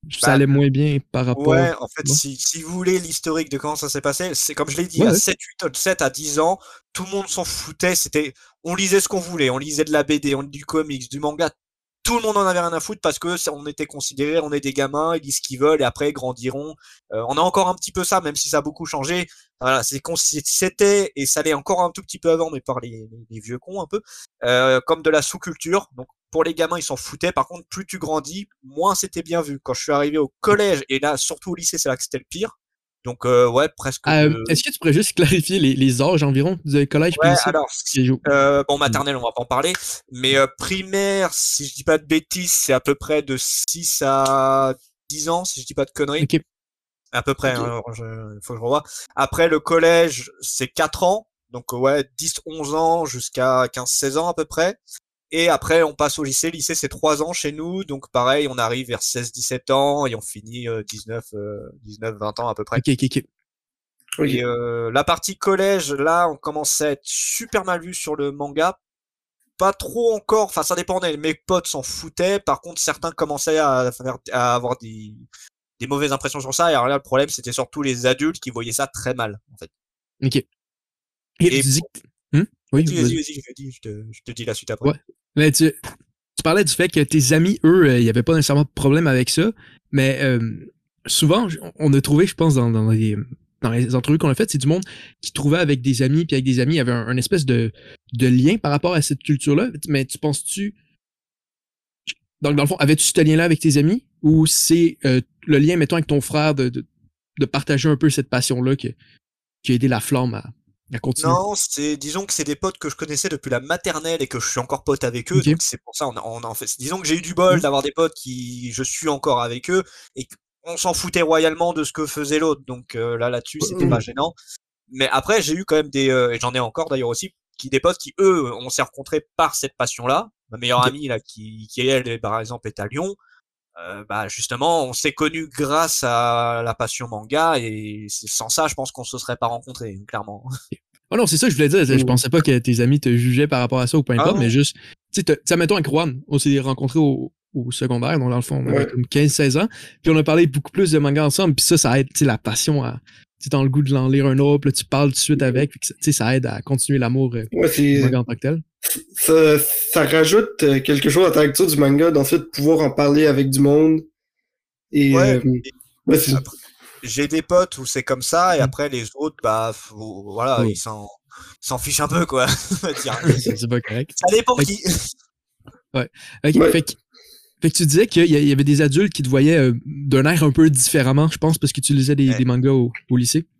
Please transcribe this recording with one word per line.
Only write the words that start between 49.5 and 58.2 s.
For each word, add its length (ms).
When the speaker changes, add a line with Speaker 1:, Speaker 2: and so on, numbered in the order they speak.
Speaker 2:
collège, 720
c'est 260
quatre 340
ans, 240
donc, 240
ouais, 320
dix, 160
onze 300
ans, 320
jusqu'à 680
quinze, 180
seize 280
ans 100
à 60
peu 100
près. 320
Et 160
après, 360
on 100
passe 240
au 60
lycée. 260
Le 60
lycée, 180
c'est 140
trois 340
ans 100
chez 200
nous. 320
Donc, 260
pareil, 380